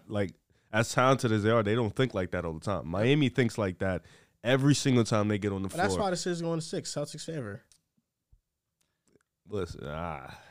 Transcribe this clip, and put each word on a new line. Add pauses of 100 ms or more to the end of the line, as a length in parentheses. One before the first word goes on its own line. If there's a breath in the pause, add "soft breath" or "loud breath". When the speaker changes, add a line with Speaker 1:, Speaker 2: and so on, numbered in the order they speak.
Speaker 1:
like, (400)
as
talented
as
they
are,
they
don't
think
like
that
all
the
time.
Miami
thinks
like
that (360 soft breath)
every
single
time
they
get
on
the
Speaker 2:
But
that's
Speaker 1:
floor.
Speaker 2:
why
the
series
going
to
six,
Celtics
favor. (1900)
Speaker 1:
Listen,
ah, (180 loud breath)